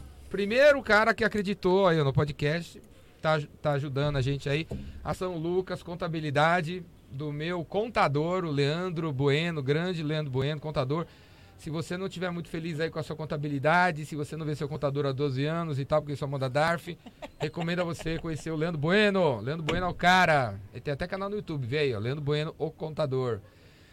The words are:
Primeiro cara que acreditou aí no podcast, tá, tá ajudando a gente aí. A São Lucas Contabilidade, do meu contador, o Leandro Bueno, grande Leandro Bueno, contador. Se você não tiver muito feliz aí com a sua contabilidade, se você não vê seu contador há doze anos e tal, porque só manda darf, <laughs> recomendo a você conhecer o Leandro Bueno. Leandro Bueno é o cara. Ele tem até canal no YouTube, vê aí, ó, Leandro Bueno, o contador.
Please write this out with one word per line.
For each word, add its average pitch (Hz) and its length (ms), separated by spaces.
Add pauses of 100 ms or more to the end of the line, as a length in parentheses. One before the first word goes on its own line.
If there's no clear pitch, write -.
(300)
Primeiro 247 520
cara 220 320
que 220 120
acreditou 196 600
aí 165 140
no 135 120
podcast, 151 680 (400)
tá, 156 200 (200)
tá 151 100
ajudando 143 460
a 131 40
gente 139 260
aí. 151 200 (360)
A 147 100
São 185 240
Lucas 180 440
Contabilidade, 170 1000 (280)
do 147 220
meu 160 320
contador, 180 800
o 156 60
Leandro 160 600
Bueno, 143 520
grande 160 400
Leandro 151 280
Bueno, 139 300
contador. 156 440 (520)
Se - 140
você 170 260
não 190 100
tiver 180 220
muito 170 200
feliz 165 300
aí 165 120
com - 80
a 147 40
sua 156 120
contabilidade, 151 920
se 160 100
você 147 220
não 160 80
vê 151 80
seu 143 160
contador 143 380
há 135 40
doze 135 320
anos 160 360
e 139 60
tal, 151 180
porque 147 120
só 139 120
manda 139 200
darf, 156 420 (280)
<laughs> - 220
recomendo 165 400
a 180 40
você 165 360
conhecer 160 320
o 160 40
Leandro 160 240
Bueno. 180 600
Leandro 151 240
Bueno 170 240
é - 20
o - 40
cara. 160 680 (120)
Ele 127 100
tem 147 120
até 175 140
canal 190 240
no 208 40
YouTube, 156 300
vê 135 140
aí, 135 160
ó, 101 40
Leandro 135 240
Bueno, 147 360
o 156 100
contador. 131 680 (540)